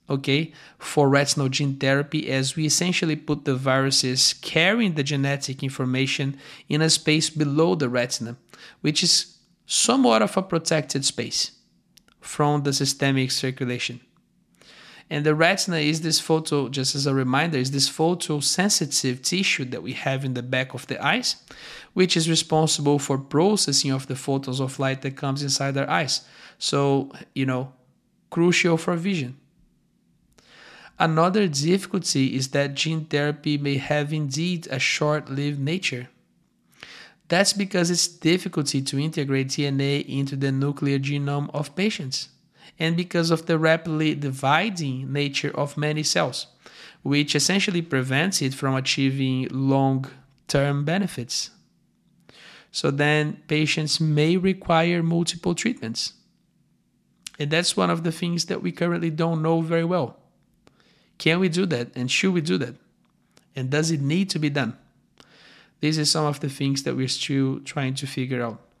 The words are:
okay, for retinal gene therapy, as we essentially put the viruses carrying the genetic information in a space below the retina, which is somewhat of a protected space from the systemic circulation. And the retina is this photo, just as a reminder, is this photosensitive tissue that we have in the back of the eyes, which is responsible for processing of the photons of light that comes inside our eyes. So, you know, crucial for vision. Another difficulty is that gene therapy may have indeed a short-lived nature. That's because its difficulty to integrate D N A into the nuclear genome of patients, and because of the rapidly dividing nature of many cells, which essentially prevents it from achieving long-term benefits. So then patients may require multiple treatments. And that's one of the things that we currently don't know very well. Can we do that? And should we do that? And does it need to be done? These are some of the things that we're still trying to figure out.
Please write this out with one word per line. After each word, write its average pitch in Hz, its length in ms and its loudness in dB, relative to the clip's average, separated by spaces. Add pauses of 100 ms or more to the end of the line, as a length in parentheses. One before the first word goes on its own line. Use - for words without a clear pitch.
(100)
okay, 139 420 0 (260)
for - 300 4
retinal 139 400 4
gene 135 280 0
therapy, 139 540 0
as 131 260 0
we 156 80 0
essentially 165 520 0
put 151 280 -4
the 139 100 2
viruses 131 800 2
carrying 190 640 2
the 151 80 0
genetic 139 600 -2
information 135 760 -2 (300)
in 151 120 2
a 160 80 4
space 156 420 2
below 151 440 2
the 143 140 0
retina, 120 480 -4 (440)
which 151 220 0
is - 340 2 (300)
somewhat 240 560 4
of 202 140 0
a 190 60 0
protected 156 600 -2
space - 480 -4 (680)
from 147 420 0
the 143 100 0
systemic 135 580 0
circulation. 123 720 -4 (1080)
And 147 140 -2
the 151 100 4
retina 170 440 4
is 156 240 0
this 160 180 0
photo, 156 480 0
just 131 260 -2
as 139 120 -2
a 139 80 2
reminder, 135 420 2
is 131 140 0
this 139 180 0
photosensitive 160 1300 0
tissue 180 440 0
that 117 160 -8
we 123 120 -8
have 135 280 -4
in 131 120 -4
the 123 80 -6
back 131 320 -2
of 127 120 -12
the - 160 -8
eyes, 202 340 0 (580)
which 185 200 4
is 165 140 0
responsible 156 720 2
for 139 180 -2
processing 147 720 2
of 135 160 -2
the 131 100 -6
photons 135 440 -4
of 135 180 -4
light 135 220 0
that 135 160 -6
comes 139 260 -2
inside 139 360 -2
our 135 100 -2
eyes. 156 380 0 (320)
So, 139 520 2 (240)
you 135 120 0
know, 131 260 -2 (560)
crucial 170 480 4
for 175 200 -2
vision. 165 420 -2 (1600)
Another 175 500 4
difficulty 151 880 0
is 131 120 -4
that 143 260 -2
gene 160 320 -4
therapy 147 500 -2
may 143 220 0
have 147 340 -2
indeed 156 580 -4
a 135 80 -4
short-lived 147 800 -2
nature. 139 520 -4 (1200)
That's 190 260 4
because 190 360 0
its 175 180 0
difficulty 160 720 0
to 139 160 -4
integrate 139 520 -2
D 147 140 -2
N 139 160 0
A 139 200 0
into 139 360 -4
the 135 160 0
nuclear 139 460 0
genome 143 560 -2
of 147 220 -6
patients, 185 520 -4 (520)
and 165 160 0
because 175 340 0
of 165 160 0
the 165 120 4
rapidly 160 560 2
dividing 139 1000 -2
nature 143 420 -2
of 143 220 -4
many 151 260 -2
cells, 147 440 0 (560)
which 143 320 2
essentially 175 480 2
prevents 139 600 0
it 135 120 0
from 135 200 0
achieving 131 760 0
long-term 135 1300 0
benefits. 143 640 -4 (1200)
So - 200 0
then 147 560 0
patients 151 540 0
may 156 360 4
require 175 680 2
multiple 165 520 0
treatments. - 600 -4 (1200)
And 147 120 -2
that's 170 260 2
one 180 140 4
of 165 140 0
the 170 80 0
things 170 340 -2
that - 160 -4
we 175 100 -2
currently 170 380 0
don't 165 320 0
know 165 180 2
very 165 240 0
well. 165 320 -2 (1040)
Can 165 220 2
we 190 80 4
do 175 180 0
that? 120 300 -2
And 127 140 -2
should 190 220 2
we 175 80 2
do 170 180 0
that? 131 180 -6 (800)
And 131 140 -4
does 156 200 2
it 156 100 0
need 170 300 0
to - 80 -4
be 151 120 0
done? 139 260 -2 (1040)
These 156 180 0
are 151 60 0
some 151 220 0
of 143 140 -2
the 147 80 -4
things 139 340 -2
that 135 120 -4
we're 131 140 -2
still 135 520 -2
trying 135 340 -4
to 135 120 -8
figure 131 360 -4
out. 113 180 -6 (200)